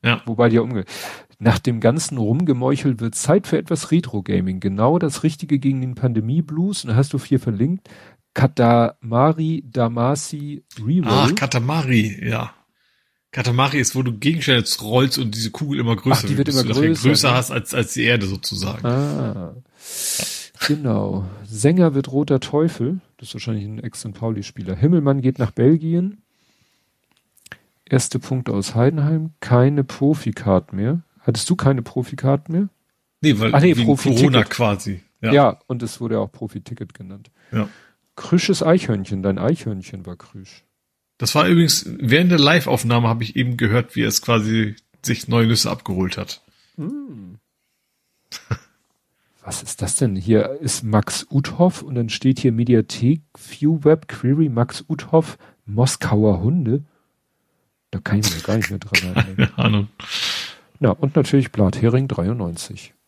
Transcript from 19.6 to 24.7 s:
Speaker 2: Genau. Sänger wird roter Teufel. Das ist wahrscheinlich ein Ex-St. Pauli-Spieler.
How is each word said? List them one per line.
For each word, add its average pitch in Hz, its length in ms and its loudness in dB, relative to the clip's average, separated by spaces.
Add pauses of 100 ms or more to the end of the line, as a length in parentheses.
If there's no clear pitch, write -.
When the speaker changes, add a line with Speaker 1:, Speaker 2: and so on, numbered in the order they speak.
Speaker 2:
Genau. 104 580 -2 (200)
Sänger 143 480 2
wird 135 180 -2
roter 143 260 0
Teufel. 160 640 -2 (160)
Das 117 120 -20
ist - 60 -16
wahrscheinlich 110 300 -6
ein 107 160 -12
Ex-St. 110 320 -12
Pauli-Spieler. 98 640 -6